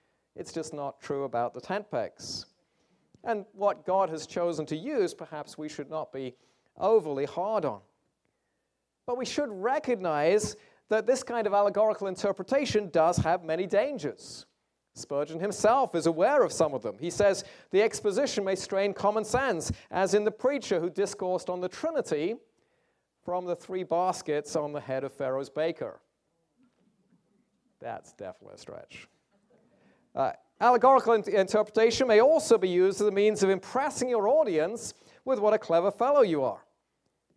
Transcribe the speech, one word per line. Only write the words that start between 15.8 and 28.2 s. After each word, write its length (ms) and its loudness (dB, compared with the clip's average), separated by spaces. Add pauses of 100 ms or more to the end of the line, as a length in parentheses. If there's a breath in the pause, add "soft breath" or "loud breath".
is 100 0
aware 380 4
of 100 -2
some 220 0
of 80 -8
them. 160 -8
He 100 -6
says, 340 2 (280 loud breath)
"The 100 4
exposition 640 0
may 120 -2
strain 380 -2
common 320 0
sense, 460 -2 (180 loud breath)
as 240 0
in 100 4
the 80 0
preacher 480 -2
who 100 -4
discoursed 600 -4
on 120 -6
the 60 -4
Trinity 680 -4 (880)
from 220 -4
the 100 -2
three 280 -8
baskets 720 -2
on 160 -2
the 100 -8
head 220 -6
of 100 -8
Pharaoh's 360 -6
baker." 500 -6 (1800)
That's 340 -14
definitely 420 -16